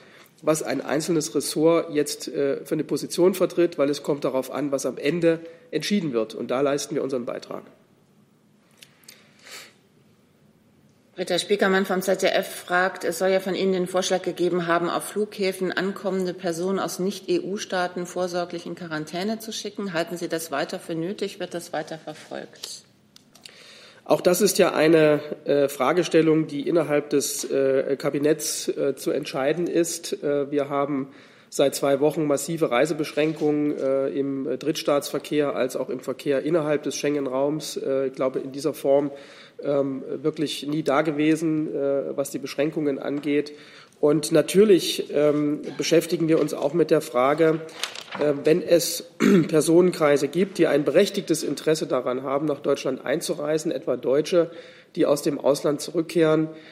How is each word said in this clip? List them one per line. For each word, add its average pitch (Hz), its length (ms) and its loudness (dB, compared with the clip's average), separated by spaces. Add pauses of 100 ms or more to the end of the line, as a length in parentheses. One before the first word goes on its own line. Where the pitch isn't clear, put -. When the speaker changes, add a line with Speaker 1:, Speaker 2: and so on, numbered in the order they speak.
(420)
Speaker 1:
was 156 200 0
ein 131 200 -2
einzelnes 156 520 0
Ressort 160 600 2
jetzt, 147 340 -2
äh, 143 380 -2
für - 80 -4
eine 156 100 -2
Position 160 480 2
vertritt, 170 460 0
weil 139 100 2
es 143 140 -2
kommt 147 220 -2
darauf 131 280 -2
an, 139 200 -4
was 135 120 -2
am 127 140 -4
Ende 165 420 2 (300)
entschieden 160 420 -2
wird. 110 220 -2
Und 120 160 -8
da 123 100 -2
leisten 143 340 -2
wir 135 80 -2
unseren 131 220 -4
Beitrag. - 380 -10 (3500)
Speaker 2:
Britta 180 240 -2
Spiekermann 196 480 2
vom 185 160 -2
Z 190 180 0
D 190 60 2
F 190 200 2
fragt, - 580 -2
es 175 140 -4
soll 190 120 2
ja 190 100 2
von 190 140 -4
Ihnen 190 180 0
den 180 140 0
Vorschlag 185 340 0
gegeben 175 460 -2
haben, 170 240 2
auf - 140 -4
Flughäfen 190 680 -4
ankommende 190 640 -4
Personen 180 440 -4
aus 156 200 -4
Nicht-E-U-Staaten 180 1040 -4
vorsorglich 175 640 -6
in 175 80 -10
Quarantäne 175 640 -6
zu 226 120 -12
schicken. 202 440 -8
Halten 170 240 -4
Sie 170 100 -6
das 165 220 -6
weiter 156 280 -4
für 175 160 -10
nötig? 196 460 -6
Wird 180 140 -8
das 170 180 -10
weiter 156 240 -8
verfolgt? - 840 -14 (1200)
Speaker 1:
Auch - 160 2
das 180 220 4
ist 190 160 2
ja 175 160 4
eine, 151 460 6 (260)
äh, 143 220 4
Fragestellung, 160 800 2
die 143 200 -4
innerhalb 147 400 2
des, - 420 -2
äh, 135 460 2
Kabinetts, 147 720 -2
äh, 143 260 -2
zu - 160 -6
entscheiden 151 560 -2
ist. - 560 -2
Äh, 143 280 0
wir 143 180 -2
haben 139 400 -2 (400)
seit 139 260 2
zwei 139 240 2
Wochen 151 280 2
massive 147 440 0
Reisebeschränkungen, 151 1080 0
äh, 135 320 0
im 135 480 -2
Drittstaatsverkehr 147 960 -2
als 131 200 -2
auch 135 120 -4
im 131 120 -6
Verkehr 135 420 -2
innerhalb 151 400 0
des 139 140 -4
Schengen-Raums. 143 840 -2
Äh, 135 300 -2
ich 131 40 -6
glaube, 135 280 -2
in 135 120 -8
dieser 143 220 -4
Form, 143 360 2 (540)
ähm, 139 400 -2 (180)
wirklich 151 440 -4
nie 151 160 -2
dagewesen, 156 920 0
äh, 139 420 -2
was 139 140 -4
die 151 80 -8
Beschränkungen 143 600 -2
angeht. 143 560 -2 (440)
Und 151 320 2
natürlich, 180 840 4
ähm, 147 480 2 (160)
beschäftigen 165 500 2
wir 160 100 4
uns 151 140 2
auch 139 220 -2
mit 160 160 2
der 156 100 6
Frage, 156 640 2 (580)
äh, 147 140 4 (100)
wenn 170 160 6
es - 440 2 (140)
<clears throat> 196 300 6
Personenkreise 156 800 4
gibt, 190 300 0
die 160 80 6
ein 143 180 2
berechtigtes 170 580 2
Interesse 156 440 -2
daran 131 360 -2
haben, 139 220 -2
nach - 160 -2
Deutschland 139 460 -2
einzureisen, 151 640 -2
etwa 135 240 -2
Deutsche, 156 540 2 (440)
die 156 120 2
aus 143 160 2
dem 143 160 0
Ausland 143 420 2
zurückkehren, 160 680 2 (240)